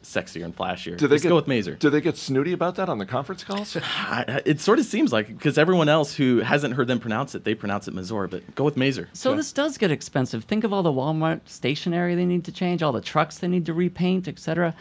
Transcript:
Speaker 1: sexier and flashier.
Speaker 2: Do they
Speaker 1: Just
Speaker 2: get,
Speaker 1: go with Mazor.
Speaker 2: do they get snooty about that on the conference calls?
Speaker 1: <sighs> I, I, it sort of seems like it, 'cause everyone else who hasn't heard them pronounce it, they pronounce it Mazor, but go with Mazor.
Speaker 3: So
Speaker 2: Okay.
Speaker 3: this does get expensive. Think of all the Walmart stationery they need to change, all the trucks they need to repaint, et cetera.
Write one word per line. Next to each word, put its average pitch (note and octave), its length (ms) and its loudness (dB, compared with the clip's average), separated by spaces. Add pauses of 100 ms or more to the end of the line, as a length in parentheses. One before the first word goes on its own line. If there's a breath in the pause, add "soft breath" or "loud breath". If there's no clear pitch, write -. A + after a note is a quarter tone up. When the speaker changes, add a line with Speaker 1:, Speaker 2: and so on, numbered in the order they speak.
Speaker 1:
sexier F2 420 -6
and E2+ 120 -10
flashier. F2+ 400 -6
Speaker 2:
Do D3 100 2
they C3+ 80 6
Speaker 1:
Just D3+ 80 4
Speaker 2:
get, F3 60 2
Speaker 1:
go E3+ 80 6
with D3+ 100 2
Mazor. A2+ 320 -2
Speaker 2:
do D3 100 4
they D3 120 4
get D3+ 160 0
snooty C#3 360 0
about F3 220 -2
that F#3+ 140 -4
on C#3 100 -2
the G#2 80 -4
conference D#3+ 380 -6
calls? G#3 320 -6
Speaker 1:
<sighs> D#3+ 40 -4
I, - 460 -4
I, C3+ 180 -2
it D3 140 2
sort G#3+ 220 4
of C4 40 4
seems A#3+ 280 0
like G#2+ 180 0
it, A2 80 -14
'cause D3 200 0
everyone D#3+ 300 6
else D3+ 240 4
who B2+ 280 4
hasn't C#3+ 340 2
heard C3 140 0
them B2 100 2
pronounce A#2 380 -4
it, - 80 -10
they G#2+ 100 0
pronounce G2+ 320 -4
it - 80 -8
Mazor, F#2+ 340 -4
but - 280 -12
go C3+ 80 0
with D3 100 2
Mazor. B2+ 380 0
Speaker 3:
So - 180 -2
Speaker 2:
Okay. C#4 60 2
Speaker 3:
this D#4 160 -4
does C#4+ 260 -2
get D#3+ 140 2
expensive. C3 500 -2
Think G#3 220 -2
of G3+ 80 0
all G3 100 0
the E3+ 80 2
Walmart D#3 540 0
stationery E3+ 720 -2
they F3+ 80 2
need F3+ 220 2
to - 40 -12
change, F3 320 0
all D3+ 80 2
the A2+ 100 0
trucks D3+ 380 -2
they F#3 80 -4
need F3 200 2
to D#3+ 80 -2
repaint, F3+ 520 2
et E3+ 140 -10
cetera. E3 400 0